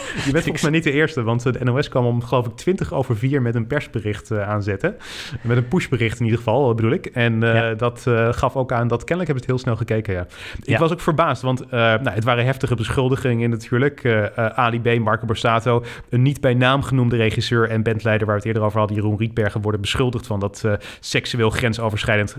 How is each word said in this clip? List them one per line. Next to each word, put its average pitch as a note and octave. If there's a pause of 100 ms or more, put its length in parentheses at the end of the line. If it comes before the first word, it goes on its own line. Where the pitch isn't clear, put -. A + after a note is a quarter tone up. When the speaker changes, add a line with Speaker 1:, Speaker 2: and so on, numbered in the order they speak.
(140)
Speaker 1:
bent -
Speaker 2:
Dus C#3
ik E3
Speaker 1:
volgens -
mij D#3
niet D#3+
de D3
eerste, D3
want, A#2
eh, B2+
de A#2
N B2+
O B2
S D3
kwam B2
om, A#2+
geloof B2
ik, A2
twintig F3+
over B2+
vier C3+
met A#2
een A#2
persbericht, A2
eh, G2+
aanzetten. G#2 (440)
Met A#2+
een A#2+
pushbericht A#2
in A#2+
ieder A2+
geval, A#2
bedoel A2
ik. -
En, A#2
eh, A#2
Speaker 2:
Ja. A2+
Speaker 1:
dat, A#2+
eh, A#2
gaf C3
ook C3
aan A#2+
dat A#2
kennelijk F3
hebben D3+
ze A#2+
het -
heel B2+
snel A#2
gekeken, A2
ja. F2 (340)
Ik -
Speaker 2:
Ja. A2
Speaker 1:
was D#3+
ook E3+
verbaasd, D#3
want, C3
eh, A#2+
nou, A#2
het A2+
waren A#2+
heftige B2+
beschuldigingen A#2+
natuurlijk. B2
Eh, A2
eh, A2+ (120)
Ali A#2+
B, A#2+
Marco A2+
Borsato, A#2 (260)
een B2
niet C#3
bij B2+
naam B2+
genoemde B2
regisseur A2+
en A2+
bandleider... A2
waar G#2
we G#2
het A2
eerder A2
over G#2
hadden, G#2
Jeroen G#2+
Rietbergen... A2
worden G#2
beschuldigd A#2+
van G2+
dat, G2
eh, G#2+ (280)
seksueel A#2
grensoverschrijdend, G#2+